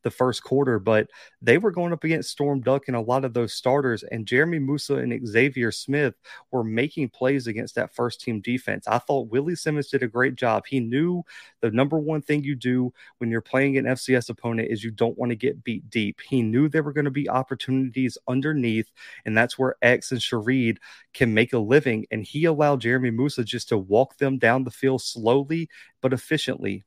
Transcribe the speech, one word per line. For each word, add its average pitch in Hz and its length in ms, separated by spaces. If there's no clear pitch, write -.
the 120 80
first 127 340
quarter, 131 340
but 107 300
they 117 160
were 202 140
going 175 240
up 160 100
against 160 240
Storm 143 320
Duck 131 260
and 123 120
a - 20
lot 123 240
of 123 80
those 117 220
starters, 127 480
and 113 240
Jeremy 156 320
Musa 139 380
and 123 300
Xavier 117 460
Smith 139 440
were 123 140
making 123 440
plays 131 380
against 113 300
that - 180
first-team 120 480
defense. 120 440
I 110 120
thought 127 320
Willie 147 260
Simmons 151 320
did 135 140
a 123 60
great 127 260
job. 113 340
He 135 120
knew 156 420
the 117 80
number 139 280
one 151 220
thing 147 240
you 143 120
do 127 360
when 120 140
you're 113 100
playing 135 380
an 117 80
F 127 140
C 131 140
S 123 140
opponent 113 420
is 107 140
you 113 60
don't 113 260
wanna 120 180
get 120 300
beat 113 300
deep. 107 340
He 131 140
knew 123 260
there 156 140
were 143 100
gonna 143 180
be 139 180
opportunities 131 1000
underneath, 127 640
and 110 140
that's 120 180
where 131 240
X 120 300
and 123 100
Shareed 117 580
can 117 200
make 113 200
a 127 60
living, 113 520
and 110 140
he 151 220
allowed 147 340
Jeremy 123 300
Musa 123 340
just 110 240
to 113 100
walk 101 380
them 135 220
down 120 260
the 120 80
field 131 300
slowly 139 680
but 131 120
efficiently. 104 760